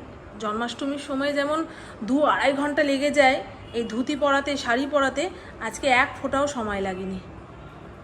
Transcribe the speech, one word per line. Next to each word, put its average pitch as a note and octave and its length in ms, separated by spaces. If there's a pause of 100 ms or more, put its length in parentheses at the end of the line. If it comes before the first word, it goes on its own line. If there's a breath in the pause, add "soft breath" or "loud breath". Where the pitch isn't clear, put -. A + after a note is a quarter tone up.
(400)
জন্মাষ্টমীর A#3+ 680
সময় C#4 240
যেমন C#4+ 260 (440 loud breath)
দু A3 180
আড়াই A#3+ 320
ঘন্টা D4 300
লেগে C#4 280
যায় C4+ 260 (360)
এই A#3 100
ধুতি A#3+ 320
পরাতে, C#4 420
শাড়ি B3+ 300
পরাতে, C4+ 360 (380 loud breath)
আজকে A3 260
এক C4 280
ফোঁটাও C#4 320
সময় G#3+ 340
লাগেনি। F#3+ 380 (840)